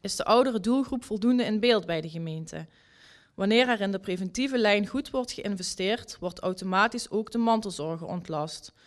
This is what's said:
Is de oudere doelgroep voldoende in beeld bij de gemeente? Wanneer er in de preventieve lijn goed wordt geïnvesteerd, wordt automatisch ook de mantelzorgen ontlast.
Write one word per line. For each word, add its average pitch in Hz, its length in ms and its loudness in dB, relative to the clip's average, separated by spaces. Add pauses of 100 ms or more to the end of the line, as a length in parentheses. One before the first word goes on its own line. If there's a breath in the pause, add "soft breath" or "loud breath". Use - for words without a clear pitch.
Is - 160 -6
de - 80 -4
oudere 233 360 4
doelgroep 247 440 0
voldoende 240 400 2
in 214 160 0
beeld 220 260 4
bij 165 140 0
de 165 80 -8
gemeente? 160 580 -8 (680 soft breath)
Wanneer 226 340 4
er 226 120 0
in 196 120 -2
de 190 60 -2
preventieve 196 600 -2
lijn 208 280 4
goed - 240 -6
wordt 254 220 -4
geïnvesteerd, 196 880 -4
wordt 175 200 -6
automatisch 190 720 0
ook 220 200 -2
de 233 80 -2
mantelzorgen 196 680 0
ontlast. 160 680 -6 (140)